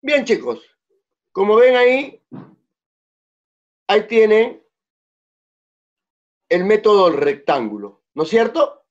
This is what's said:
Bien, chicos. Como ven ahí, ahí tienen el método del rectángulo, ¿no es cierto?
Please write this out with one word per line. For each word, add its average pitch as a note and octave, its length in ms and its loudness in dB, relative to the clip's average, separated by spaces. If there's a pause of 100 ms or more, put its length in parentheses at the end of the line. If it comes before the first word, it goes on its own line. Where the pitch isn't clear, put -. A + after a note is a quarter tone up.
Bien, C#4 220 -2
chicos. A#2+ 400 -6 (680)
Como G#3 240 0
ven B3+ 200 4
ahí, B3 460 -2 (1600)
ahí G#3 220 0
tienen A3 560 2 (1800)
el F3+ 160 0
método G#3 440 2
del D3+ 120 -2
rectángulo, B2+ 800 -6 (120)
¿no D3+ 100 -4
es D#3 60 -12
cierto? A#3 600 -2